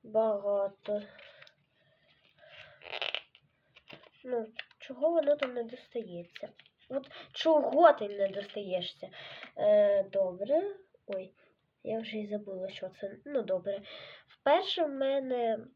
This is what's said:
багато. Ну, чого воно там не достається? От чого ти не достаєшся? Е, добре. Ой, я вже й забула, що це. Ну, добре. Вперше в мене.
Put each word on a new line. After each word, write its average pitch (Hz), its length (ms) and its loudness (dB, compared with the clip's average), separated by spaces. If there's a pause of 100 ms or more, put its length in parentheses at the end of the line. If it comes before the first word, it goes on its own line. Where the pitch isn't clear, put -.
багато. 208 960 -2 (3250)
Ну, 240 240 -4 (320)
чого 269 300 -2
воно 302 260 4
там 269 180 -4
не 240 100 -4
достається? 208 880 -10 (400)
От 269 200 -6 (220)
чого 302 640 6
ти 208 160 -2
не 196 180 -2
достаєшся? 196 840 -8 (480)
Е, 208 460 6
добре. 196 720 0 (320)
Ой, 190 260 -8 (500)
я 220 160 -2
вже 214 180 -8
й 208 100 -4
забула, 196 420 -6
що 185 200 -10
це. 202 360 -10
Ну, 285 160 0
добре. 196 400 -2 (460)
Вперше 349 560 2
в 294 60 0
мене. 262 720 0 (160)